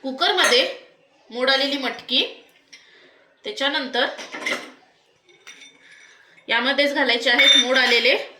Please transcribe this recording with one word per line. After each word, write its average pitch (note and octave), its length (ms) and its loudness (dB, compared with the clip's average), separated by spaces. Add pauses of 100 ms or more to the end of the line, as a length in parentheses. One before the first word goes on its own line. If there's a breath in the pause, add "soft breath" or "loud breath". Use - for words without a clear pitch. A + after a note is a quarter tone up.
कुकरमध्ये C#4+ 720 0 (540)
मोड B3 200 -2
आलेली C#4 280 0
मटकी, - 640 -4 (1000 soft breath)
त्याच्यानंतर C4+ 640 -2 (2500 loud breath)
यामध्येच C4+ 460 0
घालायचे B3 360 0
आहेत C4+ 260 6
मोड B3+ 220 2
आलेले A#3+ 400 2 (220)